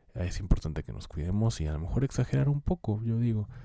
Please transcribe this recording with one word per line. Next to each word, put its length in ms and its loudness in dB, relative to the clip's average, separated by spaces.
es 260 -2
importante 440 2
que 100 -10
nos 160 -10
cuidemos 500 0
y 80 0
a 60 0
lo 60 0
mejor 260 0
exagerar 420 0
un 140 2
poco, 420 -2
yo 160 0
digo, 300 2